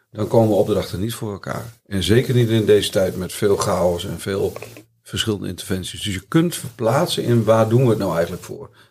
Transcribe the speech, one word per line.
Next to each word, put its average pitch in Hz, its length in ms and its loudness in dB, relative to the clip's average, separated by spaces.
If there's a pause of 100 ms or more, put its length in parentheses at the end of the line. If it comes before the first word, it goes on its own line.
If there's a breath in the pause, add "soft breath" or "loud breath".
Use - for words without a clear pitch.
(100)
dan 110 180 -6
komen 110 280 4
opdrachten 95 440 0
niet 117 140 -4
voor 107 180 -8
elkaar. 90 400 -10 (140)
En 98 160 -4
zeker 117 320 2
niet 120 140 4
in 113 160 2
deze 101 260 4
tijd 92 260 0
met 90 160 -6
veel 101 240 2
chaos 90 500 0
en 87 140 -8
veel 98 320 -2 (500)
verschillende 98 460 -4
interventies. 92 540 -8
Dus 101 120 -4
je 92 140 -8
kunt 165 280 2
verplaatsen 123 680 -2
in 117 200 2
waar 110 240 4
doen 120 140 4
we 127 60 4
het 104 100 2
nou 92 160 -2
eigenlijk 85 300 -2
voor? - 260 -14 (200 soft breath)